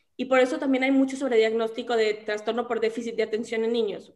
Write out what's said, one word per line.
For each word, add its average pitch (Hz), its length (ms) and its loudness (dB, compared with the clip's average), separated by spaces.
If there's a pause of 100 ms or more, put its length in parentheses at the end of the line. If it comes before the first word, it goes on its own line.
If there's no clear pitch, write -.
(160)
y 247 100 -4
por 262 140 4
eso 262 200 2
también 269 240 2
hay 269 80 2
mucho 269 260 2
sobrediagnóstico 226 800 0
de 220 180 2
trastorno 220 540 -4
por 226 120 -2
déficit 226 360 -4
de 214 80 0
atención 220 400 -4
en 226 100 0
niños. 214 420 -2